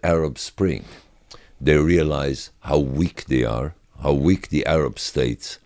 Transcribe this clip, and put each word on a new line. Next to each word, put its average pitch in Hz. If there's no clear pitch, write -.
Arab 80
Spring, -
they 73
realize 73
how 73
weak 71
they 64
are, 60
how 71
weak 71
the 76
Arab 76
states -